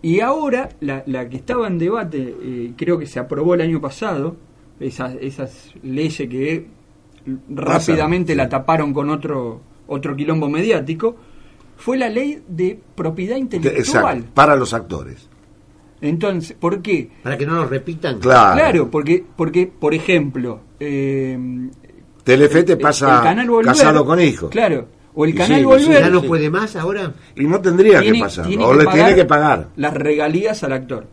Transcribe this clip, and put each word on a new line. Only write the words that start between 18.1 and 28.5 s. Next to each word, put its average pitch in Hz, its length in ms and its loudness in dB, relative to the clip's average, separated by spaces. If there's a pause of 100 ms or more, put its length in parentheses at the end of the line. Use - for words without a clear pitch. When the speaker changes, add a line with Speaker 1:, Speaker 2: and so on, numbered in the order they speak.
Speaker 2:
Claro. 113 400 6
Speaker 1:
Claro, 220 300 2
porque, 156 340 0 (100)
porque, 170 320 -2
por 151 280 -4
ejemplo... 139 680 -2 (180)
Eh, 135 580 -4 (840)
Speaker 2:
Telefe 143 420 6
te 180 100 2
Speaker 1:
el, - 40 0
Speaker 2:
pasa 139 380 2
Speaker 1:
el 120 60 4
canal 220 260 2
Volver, 233 260 2
Speaker 2:
Casado 156 300 4
con 165 160 2
Hijo. 131 300 0
Speaker 1:
claro, 185 380 0 (260)
o 156 100 0
el 160 60 2
Speaker 2:
Y - 40 -4
Speaker 1:
canal 240 260 2
Speaker 2:
sí, 262 40 4
Speaker 1:
Volver. 285 380 6
Speaker 3:
¿Ya 175 80 4
no 180 100 4
Speaker 2:
sí. 139 80 -6
Speaker 3:
puede 151 220 0
más 214 260 -4
ahora? 180 380 -6 (200)
Speaker 2:
Y 139 100 -2
no 180 180 2
tendría 190 380 6
Speaker 1:
Tiene, 110 180 4
Speaker 2:
que - 60 0
pasar, 85 220 -6
Speaker 1:
tiene 101 180 -2